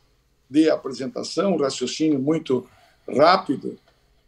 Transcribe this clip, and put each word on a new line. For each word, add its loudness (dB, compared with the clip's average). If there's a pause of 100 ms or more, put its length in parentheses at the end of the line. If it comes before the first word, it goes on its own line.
(480)
de 4
apresentação, -2
um 0
raciocínio -2
muito -2 (440)
rápido. 2 (480)